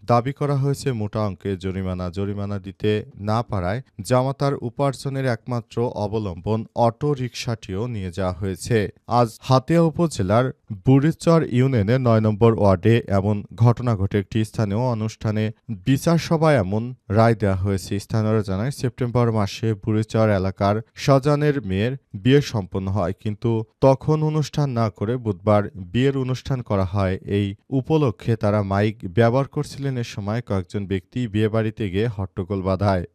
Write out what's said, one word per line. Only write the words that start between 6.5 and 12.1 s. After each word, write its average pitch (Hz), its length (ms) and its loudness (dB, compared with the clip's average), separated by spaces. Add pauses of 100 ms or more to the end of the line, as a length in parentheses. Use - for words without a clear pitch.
অটো 131 280 0
রিকশাটিও 117 720 -6
নিয়ে 101 300 -6
যাওয়া 92 240 -2
হয়েছে। 101 380 -2 (400)
আজ 120 100 4 (200)
হাতিয়া 147 420 4
উপজেলার 127 560 0 (400)
বুড়িচর 156 540 4 (160)
ইউনিয়নের 123 440 2
নয় 113 260 4